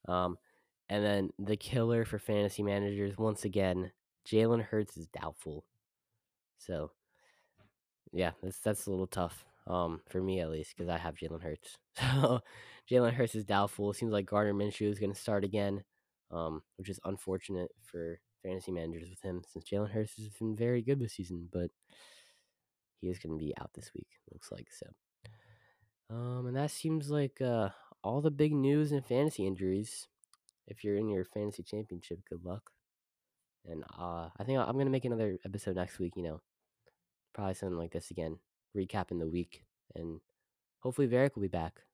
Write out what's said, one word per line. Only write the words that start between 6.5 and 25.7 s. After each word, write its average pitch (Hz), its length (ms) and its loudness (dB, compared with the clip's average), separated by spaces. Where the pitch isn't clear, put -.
So, 78 340 -6
yeah, 87 200 0
that's, 95 180 -8
that's - 280 -2
a - 20 -6
little 92 180 0
tough, - 380 -4
um, 87 420 0
for 92 120 -2
me 95 180 0
at 80 100 -2
least, 78 260 -6
'cause 87 140 -6
I 85 80 0
have 82 180 -4
Jalen 80 280 -8
Hurts. - 400 -10
<laughs> - 120 -20
So, 127 460 4
Jalen 123 240 6
Hurts 120 220 0
is 107 100 -4
doubtful. 101 460 2
It 101 60 -6
seems 113 140 0
like 101 140 2
Gardner 104 280 4
Minshew 104 360 2
is 104 100 -2
gonna 98 140 0
start 101 300 0
again, 101 400 8
um, 80 320 -2
which 95 120 -10
is 95 160 -6
unfortunate 95 680 -2
for 85 360 -6
fantasy 92 300 -4
managers 82 380 -4
with 92 120 -16
him, 90 260 -6
since - 180 -12
Jalen 101 260 -2
Hurts 107 240 -2
has 107 140 -12
been 110 260 -4
very 120 260 2
good 135 180 2
this 117 140 -2
season, 87 380 -8
but 87 200 0
he 90 100 -4
is 90 100 -4
gonna 78 180 -6
be 78 220 -4
out - 140 -10
this - 200 -16
week, - 140 -14
looks - 200 -18
like, - 200 -12
so. - 160 -16